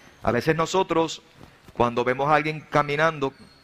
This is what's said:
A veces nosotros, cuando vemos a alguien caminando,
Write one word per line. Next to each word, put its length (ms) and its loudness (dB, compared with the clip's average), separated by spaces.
A 100 -2
veces 240 0
nosotros, 680 -2
cuando 300 0
vemos 260 0
a 60 4
alguien 260 0
caminando, 720 0